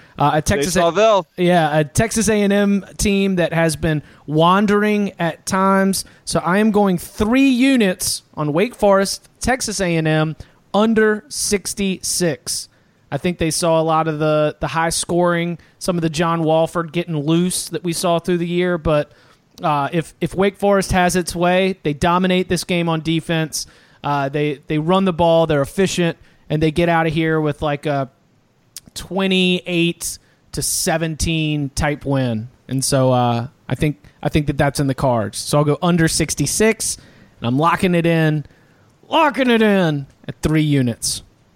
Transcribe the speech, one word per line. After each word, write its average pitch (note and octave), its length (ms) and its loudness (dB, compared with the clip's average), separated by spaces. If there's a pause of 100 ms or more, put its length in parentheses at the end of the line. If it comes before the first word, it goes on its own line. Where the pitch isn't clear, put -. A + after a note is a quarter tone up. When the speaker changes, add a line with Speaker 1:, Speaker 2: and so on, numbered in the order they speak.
(160)
Speaker 1:
Uh, C#3+ 180 2
a D#3 60 2
Texas E3+ 340 -2
Speaker 2:
Jay F#3 60 2
Salvell. F#3 460 2 (100)
Speaker 1:
Yeah, E3 440 2
a - 20 2
Texas A3 460 0
A G#3 140 2
and G3 100 2
M G3+ 340 2 (100)
team G3 400 0
that E3 160 0
has E3 220 0
been D#3 300 -2 (240)
wandering G3+ 920 2
at E3+ 280 -6
times. G3 580 2 (200)
So - 140 -2
I E3+ 200 2
am A3 120 4
going G3 260 2
three B3 520 0
units B3 760 2 (120)
on D3+ 180 -4
Wake G3+ 240 -2
Forest, G3 520 2 (120)
Texas A#3+ 400 -2
A F3 160 0
and D#3+ 100 0
M, D#3 300 0 (360)
under G#3+ 560 2
sixty-six. - 1400 -4 (420)
I C#3+ 80 -6
think F3 200 -4
they E3 120 -2
saw E3 300 0
a - 20 0
lot D#3+ 240 0
of D3+ 140 -4
the, D3+ 400 0
the D#3 80 -6
high E3 220 -2
scoring, E3+ 680 -2 (220)
some F#3 160 -2
of E3 60 -2
the E3 60 -2
John E3 360 -2
Walford D#3+ 480 0
getting E3 240 -4
loose E3 540 0
that D#3+ 120 -6
we E3+ 120 -4
saw E3+ 260 0
through F3+ 180 -2
the E3+ 80 -4
year, F3 320 -2
but D3+ 320 0 (520)
uh, D3 300 -2
if, E3+ 300 -6
if E3+ 120 -6
Wake G3 220 0
Forest G3+ 360 0
has F3+ 240 2
its F3 200 -4
way, F3+ 460 0
they D3 100 -2
dominate F3+ 560 0
this F3 160 -2
game E3+ 240 -2
on D#3+ 140 -2
defense. D#3+ 640 -4 (360)
Uh, C#3+ 280 -2
they, D3 380 -4
they D#3 100 -2
run F#3 260 2
the F#3+ 80 2
ball, E3 340 4
they're D3+ 140 2
efficient, F3 560 -2 (320)
and D#3 140 0
they D#3+ 80 2
get E3+ 180 0
out E3 180 2
of D#3+ 60 -2
here D#3+ 300 0
with, D3 180 -4
like, D3 240 -4
a C#3 240 -4 (840)
twenty-eight F3+ 1200 -2 (340)
to D3 100 -6
seventeen D#3+ 1080 -2
type D3 360 -4
win. B2 420 -2 (200)
And C3+ 140 -4
so, C3 300 2
uh, A#2+ 360 0 (200)
I C3 60 -4
think, D3+ 260 -4 (220)
I - 80 -2
think D3 160 0
that C#3+ 100 -4
that's C#3+ 240 0
in C#3 60 0
the C3+ 80 0
cards. A#2 420 0
So - 220 -2
I'll D3 60 4
go D3 180 0
under E3+ 260 2
sixty-six, - 880 -2
and - 500 -14
I'm B2+ 120 0
locking E3+ 360 2
it E3+ 120 2
in, D#3 400 0 (600)
locking C4+ 420 2
it A3+ 100 4
in F3 460 2 (200)
at - 140 -12
three D#3 220 2
units. C3+ 600 0 (340)